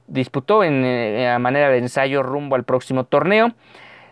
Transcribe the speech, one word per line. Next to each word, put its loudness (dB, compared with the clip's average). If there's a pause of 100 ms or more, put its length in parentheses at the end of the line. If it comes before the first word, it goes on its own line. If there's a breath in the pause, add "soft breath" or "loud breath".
disputó -2
en, 0
eh, -2
a 0
manera 2
de 4
ensayo 0
rumbo -4
al 0
próximo -2
torneo. 2 (580 loud breath)